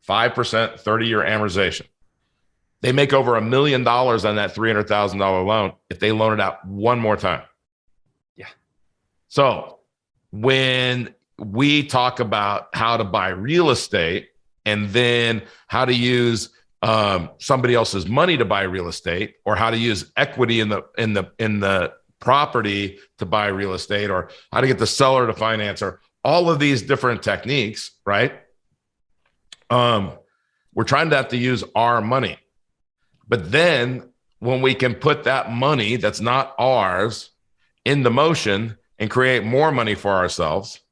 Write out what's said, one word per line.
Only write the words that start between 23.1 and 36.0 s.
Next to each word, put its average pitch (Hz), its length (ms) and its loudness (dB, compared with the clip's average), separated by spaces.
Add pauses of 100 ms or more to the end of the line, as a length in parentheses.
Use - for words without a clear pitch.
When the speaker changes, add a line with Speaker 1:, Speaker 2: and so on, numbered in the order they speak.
Speaker 1:
to 104 80 -8
buy 104 220 0
real 98 260 -2
estate, 101 360 -4
or 90 200 -4 (220)
how 120 100 0
to 135 60 4
get 131 100 2
the 110 100 0
seller 131 380 2
to 110 80 -2
finance, 107 480 -4
or 95 180 -6 (240)
all 170 260 2
of 156 100 2
these 139 240 2
different 123 400 -2
techniques, 110 680 -4 (140)
right? 101 280 0 (1400)
Um, 120 400 2 (640)
we're 113 100 -2
trying 151 260 2
to 147 60 4
have 131 140 0
to 123 80 -4
use 123 260 0 (120)
our 117 260 2
money. 110 360 -2 (920)
But 95 240 -2
then 127 580 2 (300)
when 127 220 -2
we 131 140 2
can 127 180 0
put 147 300 0
that 123 280 0
money 120 440 0
that's 104 260 -2